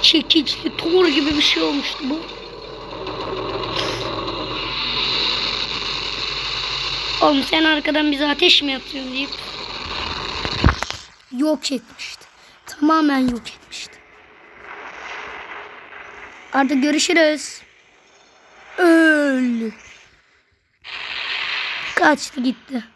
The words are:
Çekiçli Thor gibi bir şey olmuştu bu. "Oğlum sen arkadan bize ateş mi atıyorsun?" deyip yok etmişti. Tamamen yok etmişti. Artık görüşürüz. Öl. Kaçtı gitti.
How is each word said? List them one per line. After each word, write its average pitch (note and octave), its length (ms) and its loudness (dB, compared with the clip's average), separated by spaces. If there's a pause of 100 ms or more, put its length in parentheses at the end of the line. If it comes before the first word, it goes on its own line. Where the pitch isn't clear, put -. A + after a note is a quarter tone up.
Çekiçli - 680 2
Thor F4 300 4
gibi D4 300 2
bir D#4 60 2
şey D#4+ 200 2
olmuştu D4 400 -2
bu. D4 180 -4 (4000)
"Oğlum C#4 200 6
sen D#4+ 200 2
arkadan D4+ 480 2
bize C#4+ 160 0
ateş D4 340 4
mi C#4 140 -2
atıyorsun?" C4 360 -8
deyip C#4 180 -4 (2000)
yok C#4+ 400 0
etmişti. - 540 -10 (400)
Tamamen D4+ 520 4
yok B3 300 0
etmişti. - 500 -16 (2500)
Artık C4+ 300 4
görüşürüz. D4+ 760 2 (1160)
Öl. C#4+ 920 6 (2250)
Kaçtı D4+ 460 4
gitti. B3 440 -2 (120)